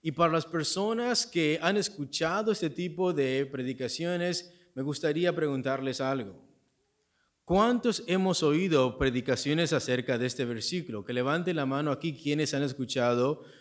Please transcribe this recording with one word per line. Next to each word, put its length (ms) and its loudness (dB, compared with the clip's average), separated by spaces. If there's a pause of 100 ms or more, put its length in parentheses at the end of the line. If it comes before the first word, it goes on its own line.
Y 120 -4
para 180 4
las 140 2
personas 800 -2
que 340 2
han 140 2
escuchado 800 -2
este 160 -2
tipo 420 -2
de 340 0
predicaciones, 1080 -4 (200)
me 100 -6
gustaría 520 0
preguntarles 640 -2
algo. 420 -2 (1000)
¿Cuántos 640 2
hemos 340 2
oído 560 4
predicaciones 760 0
acerca 440 0
de 100 0
este 180 -2
versículo? 580 -4
Que 80 -10
levanten 460 0
la 80 0
mano 260 0
aquí 240 -4
quienes 380 -2
han 100 0
escuchado 800 0 (180)